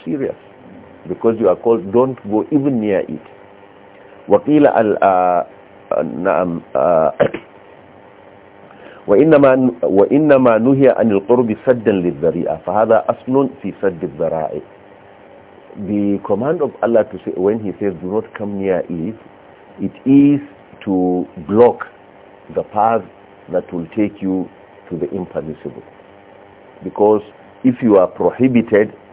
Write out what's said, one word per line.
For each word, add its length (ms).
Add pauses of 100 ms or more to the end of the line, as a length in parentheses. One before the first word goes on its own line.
serious, 320 (720)
because 320
you 80
are 80
called, 360
"Don't 240 (140)
go 200
even 300
near 200
it." 240 (1040)
وقيل 380
ال-، 360
uh, 400 (480)
uh, 120
نعم، 580 (140)
uh, 440
<clears throat> 260 (1600)
وإنما، 640 (120)
وإنما 760
نهي 300
عن 220
القرب 460 (100)
سدا 260
للذريعة، 640 (100)
فهذا 420
أصل 400 (140)
في 100 (100)
سد 220
الذرائع. 560 (1160)
The 480
command 380
of 80 (120)
Allah 220
to 200
say, 120
when 240
he 200
says, 200
"Do 120
not 120 (140)
come 200
near 300
it," 280 (640)
it 120 (140)
is 340 (440)
to 420 (220)
block 360 (680)
the 80
path 400 (500)
that 220
will 120 (100)
take 260
you 260 (400)
to 80
the 140
impermissible. 720 (1040)
Because 380 (420)
if 180
you 160
are 80
prohibited 880 (180)